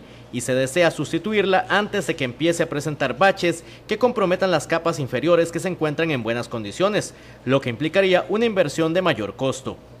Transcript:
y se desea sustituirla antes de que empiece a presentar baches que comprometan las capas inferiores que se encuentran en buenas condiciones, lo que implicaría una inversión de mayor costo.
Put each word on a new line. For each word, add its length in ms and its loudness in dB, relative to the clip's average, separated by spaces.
y 100 -6
se 120 -2
desea 380 2
sustituirla 760 0
antes 380 0
de 100 -2
que 80 -6
empiece 380 0
a 80 -2
presentar 480 -4
baches 460 2
que 100 -4
comprometan 540 2
las 160 0
capas 320 0
inferiores 520 2
que 80 -4
se 100 -4
encuentran 420 -2
en 100 0
buenas 260 -2
condiciones, 680 -2
lo 160 2
que 120 -2
implicaría 580 2
una 160 2
inversión 480 0
de 80 2
mayor 340 -2
costo. 420 -4